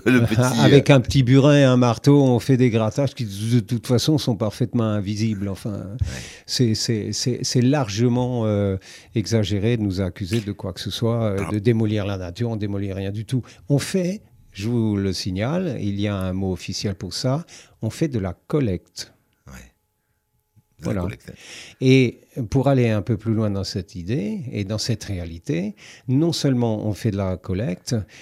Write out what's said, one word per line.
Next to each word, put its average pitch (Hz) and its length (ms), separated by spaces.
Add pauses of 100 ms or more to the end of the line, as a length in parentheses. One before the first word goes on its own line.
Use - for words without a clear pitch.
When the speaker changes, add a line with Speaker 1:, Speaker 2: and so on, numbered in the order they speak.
Speaker 1:
le 123 180
petit, 117 160
Speaker 2:
<laughs> 127 220
avec 131 280
Speaker 1:
euh, 143 60
Speaker 2:
un 131 40
petit 135 240
burin, 135 480
un 127 60
marteau, 123 460
on 123 160
fait 131 180
des 123 120
grattages 110 460
qui, 117 100
de 107 340
toute 110 280
façon, 127 320
sont - 160
parfaitement 113 480
invisibles. 104 640
Enfin, - 180 (100)
Speaker 1:
Ouais. 104 300 (380)
Speaker 2:
c'est, 110 300
c'est, 104 360
c'est, 120 300
c'est - 200
largement, 123 840
euh, 101 320 (380)
exagéré 104 600
de 107 40
nous 95 180
accuser 95 420
de 101 100
quoi 95 220
que - 60
ce 98 120
soit, 117 320
euh, 101 160
Speaker 1:
Alors 90 120
Speaker 2:
de 104 80
démolir 107 460
la 101 120
nature. 92 340
On 110 40
démolit 101 380
rien 98 180
du 107 140
tout. 120 160 (260)
On 143 120
fait, 185 420 (320)
je 104 160
vous 113 260
le 98 160
signale, 120 720
il 101 180
y 104 80
a 101 80
un 92 180
mot 95 200
officiel 92 420
pour 90 180
ça, 139 320 (360)
on 110 80
fait 165 200
de 123 100
la 92 140 (140)
collecte. - 680 (340)
Speaker 1:
Ouais. 65 60 (1300)
De - 60
la 117 80
Speaker 2:
Voilà. 95 80
Speaker 1:
collecte. - 320 (480)
Speaker 2:
Et 131 400 (300)
pour 135 160
aller 127 220
un 107 120
peu 113 160
plus 113 160
loin 107 160
dans 98 140
cette - 320
idée 151 560
et 104 120
dans 104 140
cette - 260
réalité, 101 720 (320)
non 151 240
seulement 120 560
on 107 60
fait 110 180
de 98 60
la 95 180
collecte, 104 600 (260)